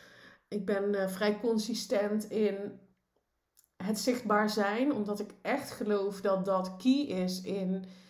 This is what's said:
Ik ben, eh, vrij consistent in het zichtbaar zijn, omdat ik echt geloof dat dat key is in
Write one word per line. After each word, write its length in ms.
Ik 180
ben, 280
eh, 140
vrij 320
consistent 840
in 560
het 220
zichtbaar 520
zijn, 420
omdat 280
ik 220
echt 280
geloof 500
dat 240
dat 320
key 240
is 420
in 420